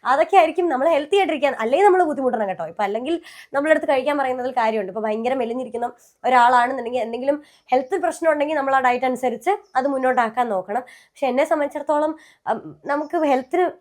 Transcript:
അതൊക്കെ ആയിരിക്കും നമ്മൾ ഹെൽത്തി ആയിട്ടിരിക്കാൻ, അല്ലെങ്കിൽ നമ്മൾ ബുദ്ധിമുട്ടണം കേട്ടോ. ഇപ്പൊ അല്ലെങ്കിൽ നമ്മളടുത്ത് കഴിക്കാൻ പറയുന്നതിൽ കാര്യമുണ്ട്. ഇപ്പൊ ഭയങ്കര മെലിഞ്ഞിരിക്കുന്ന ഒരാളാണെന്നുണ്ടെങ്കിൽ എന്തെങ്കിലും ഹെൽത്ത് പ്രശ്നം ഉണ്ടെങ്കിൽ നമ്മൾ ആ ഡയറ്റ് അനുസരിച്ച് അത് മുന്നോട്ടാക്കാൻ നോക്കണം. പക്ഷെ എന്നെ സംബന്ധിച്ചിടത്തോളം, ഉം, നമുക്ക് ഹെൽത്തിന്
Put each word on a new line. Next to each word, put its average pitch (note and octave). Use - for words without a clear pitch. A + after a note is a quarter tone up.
അതൊക്കെ D#4+
ആയിരിക്കും E4
നമ്മൾ C#4
ഹെൽത്തി D4+
ആയിട്ടിരിക്കാൻ, C#4+
അല്ലെങ്കിൽ C4+
നമ്മൾ F#4
ബുദ്ധിമുട്ടണം B3
കേട്ടോ. F3
ഇപ്പൊ E3+
അല്ലെങ്കിൽ B3+
നമ്മളടുത്ത് D4+
കഴിക്കാൻ C#4+
പറയുന്നതിൽ B3+
കാര്യമുണ്ട്. A3
ഇപ്പൊ G#3+
ഭയങ്കര A3+
മെലിഞ്ഞിരിക്കുന്ന A#3+
ഒരാളാണെന്നുണ്ടെങ്കിൽ B3
എന്തെങ്കിലും B3
ഹെൽത്ത് C4
പ്രശ്നം E4
ഉണ്ടെങ്കിൽ D4
നമ്മൾ C4+
ആ C4+
ഡയറ്റ് B3
അനുസരിച്ച് B3+
അത് C4
മുന്നോട്ടാക്കാൻ B3+
നോക്കണം. G3+
പക്ഷെ -
എന്നെ B3+
സംബന്ധിച്ചിടത്തോളം, D4+
ഉം, -
നമുക്ക് D4
ഹെൽത്തിന് D4+